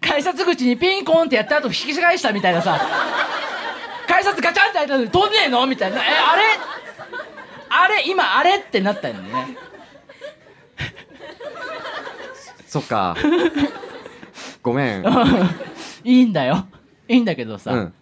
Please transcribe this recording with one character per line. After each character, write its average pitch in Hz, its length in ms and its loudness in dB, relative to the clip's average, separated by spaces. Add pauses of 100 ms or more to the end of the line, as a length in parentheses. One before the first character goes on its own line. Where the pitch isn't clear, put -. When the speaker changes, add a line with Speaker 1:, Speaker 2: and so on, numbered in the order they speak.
Speaker 1:
改 294 220 0
札 359 220 -2
口 262 200 2
に 240 120 4
ピ 381 240 2
ン - 40 -8
コ 330 200 6
ン - 20 2
っ - 20 -6
て - 60 2
や 214 80 2
っ 214 60 -6
た 294 80 2
後 285 100 0
引 196 60 -2
き 294 280 -4
返 349 180 4
し - 40 -4
た 226 100 2
み 202 80 -2
た 180 120 4
い - 20 2
な 170 80 2
さ、 165 180 2 (1300)
改 359 160 4
札 392 140 0
ガ 330 160 0
チ 381 80 2
ャ 403 60 8
ン - 20 0
っ - 20 0
て 381 40 -8
開 311 100 2
い 254 40 -2
た 277 80 0
の 254 60 2
に 214 80 -4
「飛 392 180 4
ん 403 40 0
ね 440 140 2
え - 20 -2
の？」 247 180 2
み 262 100 -2
た 190 120 -2
い - 20 -2
な。 233 80 -4
「え、 - 20 -2
あ 302 360 2
れ？ 403 60 4 (1300)
あ 339 200 4
れ？ 330 200 0
今 247 300 2
あ 285 40 4
れ？」 370 180 6
っ - 40 -12
て - 160 -2
な 202 120 0
っ 202 80 -6
た 143 80 -6
ん 117 40 -6
だ 101 60 -12
よ 92 60 -14
ね。 123 320 -8 (3000)
Speaker 2:
そ 147 140 -6
っ - 60 -10
か。 95 300 -2 (720)
Speaker 1:
<laughs> - 760 -18
Speaker 2:
ご 120 100 0
め 120 260 -2
ん。 90 60 -6 (480)
Speaker 1:
<laughs> - 520 -14
い 254 180 6
い - 20 8
ん 220 80 2
だ 147 120 0
よ。 165 220 0 (420)
い 233 80 4
い 247 40 8
ん 233 40 2
だ 180 120 0
け 120 80 -6
ど 110 140 -8
さ、 110 140 -6
Speaker 2:
う 127 40 2
ん。 101 100 0
Speaker 1:
っ 82 40 -12 (120)